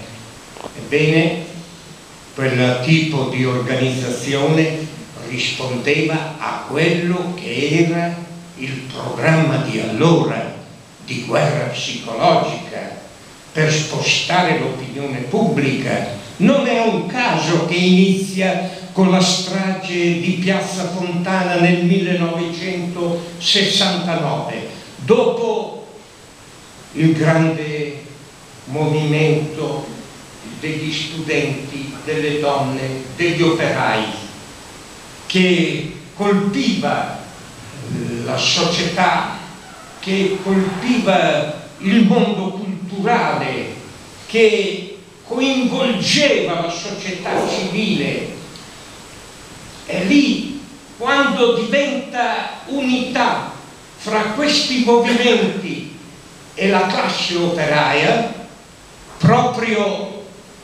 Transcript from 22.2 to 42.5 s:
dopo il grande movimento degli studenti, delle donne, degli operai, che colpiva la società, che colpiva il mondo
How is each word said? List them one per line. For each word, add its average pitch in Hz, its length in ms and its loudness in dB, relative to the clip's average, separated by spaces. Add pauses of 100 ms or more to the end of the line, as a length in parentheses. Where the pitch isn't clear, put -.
dopo 233 880 0 (1080)
il 160 200 6
grande 156 880 2 (640)
movimento 151 1200 0 (720)
degli 156 320 -4
studenti, 139 1000 -4 (100)
delle 147 360 0
donne, 135 640 0 (120)
degli 170 280 2
operai, 113 840 0 (1000)
che 170 640 2 (220)
colpiva 202 1040 0 (1080)
la 131 120 -2
società, - 1000 0 (640)
che 190 420 0
colpiva 185 1300 2 (120)
il 208 260 6
mondo - 460 4